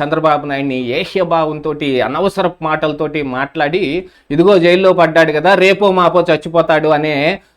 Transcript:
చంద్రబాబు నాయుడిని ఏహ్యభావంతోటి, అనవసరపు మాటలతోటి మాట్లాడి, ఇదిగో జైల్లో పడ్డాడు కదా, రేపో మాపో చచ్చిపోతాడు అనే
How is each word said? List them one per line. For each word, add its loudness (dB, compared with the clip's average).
చంద్రబాబు 0
నాయుడిని -4
ఏహ్యభావంతోటి, -2
అనవసరపు -4
మాటలతోటి -4
మాట్లాడి, -4
ఇదిగో 4
జైల్లో 4
పడ్డాడు 2
కదా, 2
రేపో 2
మాపో 2
చచ్చిపోతాడు 0
అనే 0